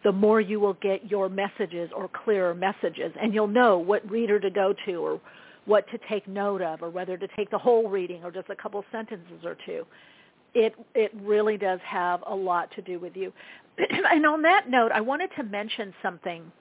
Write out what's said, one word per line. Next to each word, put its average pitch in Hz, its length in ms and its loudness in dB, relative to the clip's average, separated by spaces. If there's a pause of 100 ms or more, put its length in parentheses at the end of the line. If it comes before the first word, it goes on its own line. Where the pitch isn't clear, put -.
the 208 80 4
more 208 300 4
you 214 180 -2
will 202 160 2
get 196 360 -2
your 196 180 0
messages 185 640 -4
or 190 160 -8 (140)
clearer 185 300 2
messages. 175 680 -4
And 220 120 0
you'll 214 140 2
know 214 320 6
what 196 320 0
reader 208 300 2
to 190 100 -2
go 196 240 0 (120)
to 190 100 -4
or 156 240 -4 (460)
what 202 240 4
to 226 80 -10 (100)
take 208 180 -6
note 196 360 -4
of 160 200 -6
or 170 80 -8
whether 180 260 -8
to 196 200 -8
take 208 140 -4
the 214 80 -2
whole 226 300 4
reading 180 360 -4
or 175 80 -12
just 185 180 -12
a 196 60 -10
couple 202 340 -10
sentences 175 540 -12
or 170 200 -8
two. 165 220 -8 (680)
It, 226 200 4 (220)
it 220 160 2 (100)
really 208 340 2
does 185 280 -2
have 180 420 -2
a 208 80 -6
lot 180 400 -2
to 202 80 -12
do 185 160 -8
with 175 180 -12
you. 185 160 -8 (460)
<clears throat> 349 320 0
And 311 160 4
on 302 160 2
that 339 260 4
note, 240 240 4
I 214 80 2
wanted 294 360 -2
to 285 80 -6
mention 208 580 -8
something 170 480 -8 (100)